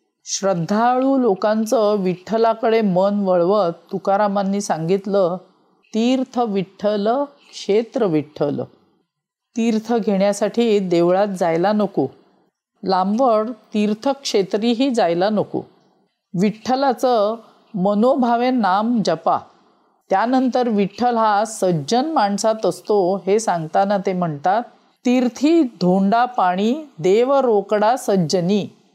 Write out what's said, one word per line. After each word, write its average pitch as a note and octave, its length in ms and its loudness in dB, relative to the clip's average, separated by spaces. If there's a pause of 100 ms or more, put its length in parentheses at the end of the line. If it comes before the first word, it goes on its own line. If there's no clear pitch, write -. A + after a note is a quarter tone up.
(260)
श्रद्धाळू A3+ 920 0
लोकांचं A3 800 0
विठ्ठलाकडे A3 880 0
मन G3+ 380 2
वळवत F#3 520 2 (200)
तुकारामांनी G3 680 0
सांगितलं, F#3+ 760 0 (560)
"तीर्थ B3 460 0
विठ्ठल, G#3 680 -2 (440)
क्षेत्र A3+ 540 -2
विठ्ठल." D3 560 -2 (960)
तीर्थ A3+ 360 -2
घेण्यासाठी G3+ 840 0
देवळात F3+ 480 2
जायला F3+ 440 0
नको, G3 360 0 (760)
लांबवर G#3 600 0 (300)
तीर्थक्षेत्रीही A3 1160 -2
जायला F#3 400 0
नको. G3 320 -2 (800)
विठ्ठलाचं A#3 960 0 (400)
मनोभावे A#3 760 2
नाम A3 540 0
जपा. E3 320 0 (720)
त्यानंतर B3 600 0
विठ्ठल A3+ 480 0
हा G#3+ 280 2
सज्जन F#3+ 600 -2
माणसात A3 600 -2
असतो F#3 500 0
हे F#3+ 240 0
सांगताना G3 580 -2
ते F#3+ 160 -2
म्हणतात, F3+ 500 -2 (420)
"तीर्थी B3+ 580 2
धोंडा G3 640 2
पाणी G#3+ 500 0 (240)
देव G#3+ 340 2
रोकडा G#3+ 640 2
सज्जनी." F#3 720 0 (260)